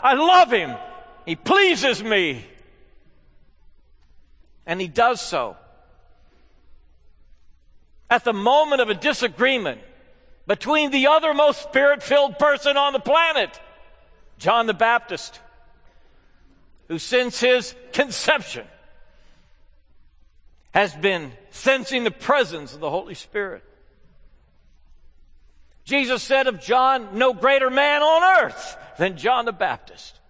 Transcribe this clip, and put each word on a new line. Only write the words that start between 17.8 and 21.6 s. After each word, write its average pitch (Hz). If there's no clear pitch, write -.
conception 254
has 190
been 160
sensing 262